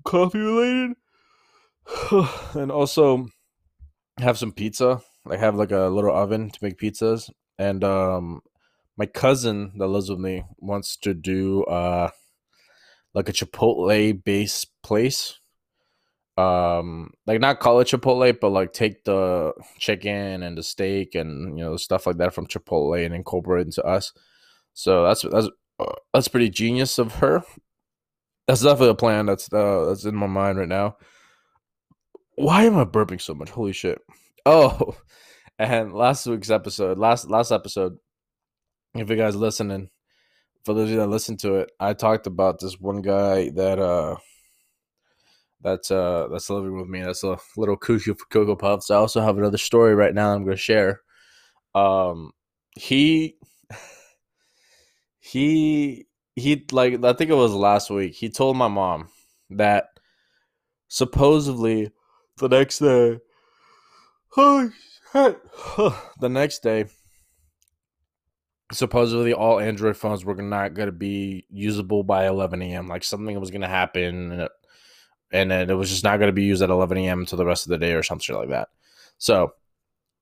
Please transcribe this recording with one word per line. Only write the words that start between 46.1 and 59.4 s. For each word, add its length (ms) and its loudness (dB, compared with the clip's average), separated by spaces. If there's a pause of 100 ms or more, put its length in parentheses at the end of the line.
that's 180 -10
living 280 -6
with 100 -10
me. 140 -10
That's 220 -8
a 140 -4 (200)
little 180 -2
cuckoo 380 -2
for 160 -12
Cocoa 260 2
Puffs. 340 -2
I 60 4
also 240 2
have 180 2
another 200 0
story 360 6
right 200 4
now 200 2
I'm 120 -4
gonna 100 -2
share. 460 0 (720)
Um, 560 2 (440)
he, 600 2 (340)
<laughs> 60 -18 (1400)
he, 880 -2 (280)
he, 360 -2
like, 320 2
I 100 6
think 160 0
it 60 4
was 160 4
last 380 2
week, 260 -4
he 140 -8
told 260 0
my 140 2
mom 400 -2 (400)